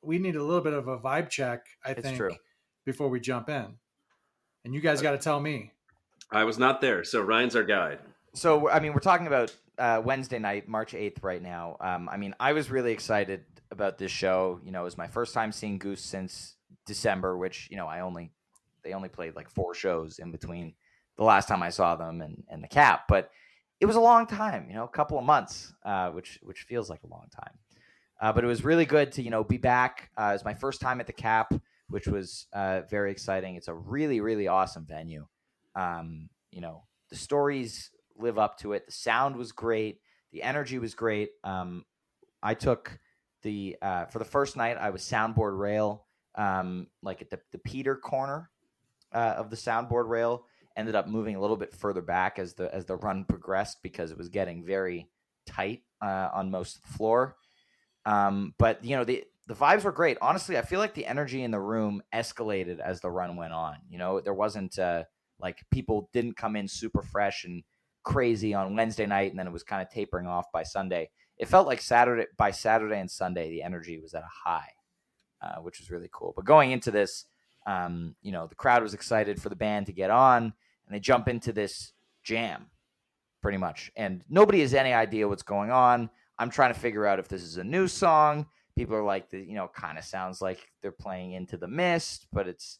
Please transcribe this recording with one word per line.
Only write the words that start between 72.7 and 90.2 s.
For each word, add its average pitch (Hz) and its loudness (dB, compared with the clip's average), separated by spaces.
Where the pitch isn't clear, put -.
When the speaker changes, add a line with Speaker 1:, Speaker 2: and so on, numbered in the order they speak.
Speaker 2:
and 92 -6
Sunday, 87 -4
the 82 -8
energy 85 -10
was 80 -18
at 80 -8
a 82 -10
high, 80 -4
uh, 50 -10
which 85 -14
was 87 -18
really 87 -10
cool. 87 -10
But 95 -8
going 143 10
into 123 -2
this, 101 0
um, 87 -4
you 101 -8
know, 82 -6
the - -18
crowd 123 6
was 104 -4
excited 104 0
for - -6
the 98 -10
band 104 -2
to 98 -10
get 95 0
on, 120 8
and - -10
they 104 -4
jump 120 4
into 120 -2
this 104 -4
jam, 110 -4
pretty 101 -2
much. 87 -6
And 92 -6
nobody 202 10
has 135 4
any 135 4
idea 107 2
what's 101 -2
going 101 -2
on. 123 6
I'm 120 -2
trying 127 6
to 107 -8
figure 107 0
out 98 4
if 92 -6
this 92 -8
is 85 -10
a 90 -6
new 170 2
song. 151 4
People 113 0
are 107 2
like, 98 0
"The, 95 -10
you 95 -12
know, 95 -6
kinda 78 -10
sounds 92 -8